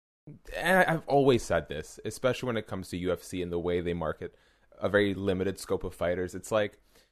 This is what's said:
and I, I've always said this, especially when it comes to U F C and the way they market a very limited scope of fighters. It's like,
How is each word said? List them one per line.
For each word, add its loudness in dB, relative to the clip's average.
and 4
I, 4
I've -4
always 6
said 0
this, -10
especially -4
when -2
it -4
comes -10
to -6
U 0
F -4
C -8
and -6
the -2
way 0
they -2
market -6
a 0
very 4
limited 0
scope -2
of -8
fighters. -2
It's -12
like, 0